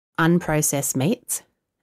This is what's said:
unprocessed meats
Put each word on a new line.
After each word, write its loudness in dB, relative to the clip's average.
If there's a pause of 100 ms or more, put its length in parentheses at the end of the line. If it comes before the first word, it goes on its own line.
(200)
unprocessed 0
meats -4 (400)